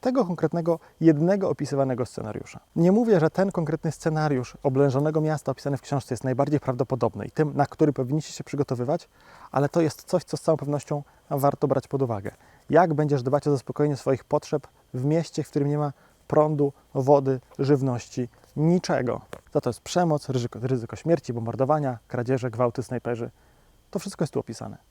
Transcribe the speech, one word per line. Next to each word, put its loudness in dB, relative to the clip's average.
tego 2
konkretnego, 0
jednego 4
opisywanego -2
scenariusza. -12
Nie 6
mówię, 4
że 4
ten -2
konkretny -4
scenariusz -2
oblężonego 2
miasta -2
opisany -4
w -6
książce -4
jest -10
najbardziej 0
prawdopodobny -2
i -10
tym, -2
na 2
który 2
powinniście -4
się -14
przygotowywać, -4
ale 0
to 0
jest -2
coś, -2
co -8
z -8
całą 2
pewnością -4
warto 0
brać -2
pod -2
uwagę. -4
Jak 6
będziesz 0
dbać 0
o 2
zaspokojenie 0
swoich -2
potrzeb -2
w -4
mieście, 0
w -8
którym 0
nie -2
ma -4
prądu, 2
wody, 4
żywności, 0
niczego. 0
Za 2
to -4
jest -10
przemoc, -2
ryzyko, -4
ryzyko -4
śmierci, -2
bombardowania, -2
kradzieże, -2
gwałty, -2
snajperzy. -6
To -6
wszystko -8
jest -4
tu -4
opisane. -12